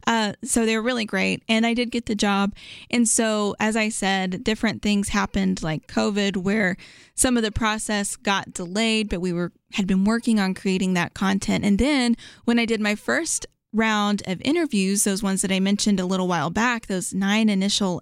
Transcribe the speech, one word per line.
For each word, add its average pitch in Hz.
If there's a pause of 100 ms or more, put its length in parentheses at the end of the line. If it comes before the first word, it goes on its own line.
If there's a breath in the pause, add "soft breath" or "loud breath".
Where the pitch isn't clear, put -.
Uh, 226 (100)
so 233
they 220
were 220
really 240
great. 190
And 226
I 233
did 233
get 233
the 233
job. 202 (380 loud breath)
And 240
so, 214
as 220
I 214
said, 190
different 220
things 202
happened, 196
like 156
covid, 202
where 196 (400 loud breath)
some 254
of 226
the 214
process 214
got 196
delayed, 220
but 190
we 180
were, 175 (180)
had 196
been 190
working 220
on 190
creating 185
that 175
content. 196
And 196
then 247 (260 loud breath)
when 240
I 233
did 220
my 208
first 262 (260)
round 208
of 185
interviews, 202
those 196
ones 190
that 190
I 190
mentioned 202
a 180
little 185
while 165
back, 226
those 185
nine 202
initial 196